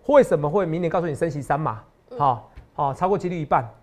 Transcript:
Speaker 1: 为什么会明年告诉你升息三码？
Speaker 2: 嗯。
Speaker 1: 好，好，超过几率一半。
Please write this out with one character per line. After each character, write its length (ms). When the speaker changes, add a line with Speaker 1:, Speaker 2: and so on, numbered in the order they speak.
Speaker 1:
为 160
什 160
么 120
会 160
明 140
年 100
告 100
诉 60
你 80
升 160
息 100
三 180
码？ 220
Speaker 2:
嗯。 80
Speaker 1:
好， 340
好， 180
超 160
过 80
几 120
率 120
一 40
半。 220